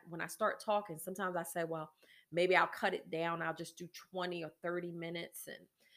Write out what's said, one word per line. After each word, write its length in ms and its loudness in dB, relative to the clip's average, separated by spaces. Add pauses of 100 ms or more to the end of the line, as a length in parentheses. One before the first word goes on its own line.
when 140 -4
I 40 -2
start 380 0
talking, 340 0
sometimes 380 -2
I 60 0
say, 220 -2
"Well, 260 -4 (420)
maybe 240 6
I'll 100 8
cut 280 0
it 160 -6
down. 320 0
I'll 100 0
just 240 -8
do 100 -10 (240)
twenty 320 -2
or 100 -8 (100)
thirty 280 -2
minutes." 560 -6
And 200 -14 (300)